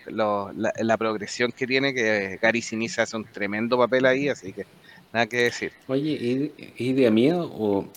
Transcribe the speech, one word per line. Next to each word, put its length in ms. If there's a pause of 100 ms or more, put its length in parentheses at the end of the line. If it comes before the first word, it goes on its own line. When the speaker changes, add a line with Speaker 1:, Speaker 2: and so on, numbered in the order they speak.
Speaker 1:
los, 500
la, 220
la 180
progresión 560
que 160
tiene, 260
que 480
Gary 200
Sinise 400
hace 160
un 80
tremendo 520
papel 280
ahí, 240
así 240
que 120 (460)
nada 160
que 80
decir. 380 (160)
Speaker 2:
Oye, 680
¿es, 180
es 60
idea 300
mía 280
o 580